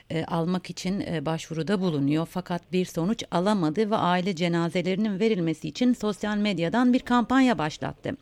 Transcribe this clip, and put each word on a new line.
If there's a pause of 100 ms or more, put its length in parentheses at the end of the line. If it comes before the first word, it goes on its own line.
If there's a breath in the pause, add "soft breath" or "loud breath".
(100 soft breath)
e,
almak
için,
e,
başvuruda
bulunuyor.
Fakat
bir
sonuç
alamadı
ve
aile
cenazelerinin
verilmesi
için
sosyal
medyadan
bir
kampanya
başlattı.